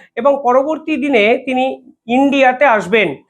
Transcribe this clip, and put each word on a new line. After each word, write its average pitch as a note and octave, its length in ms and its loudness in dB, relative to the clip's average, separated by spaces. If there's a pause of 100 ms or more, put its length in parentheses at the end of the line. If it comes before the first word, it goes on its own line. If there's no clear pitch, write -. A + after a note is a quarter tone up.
(160)
এবং C4+ 280 0
পরবর্তী D4+ 540 -2
দিনে B3 480 2
তিনি C4 380 -4 (240)
ইন্ডিয়াতে C4+ 580 2
আসবেন। G3 500 0 (140)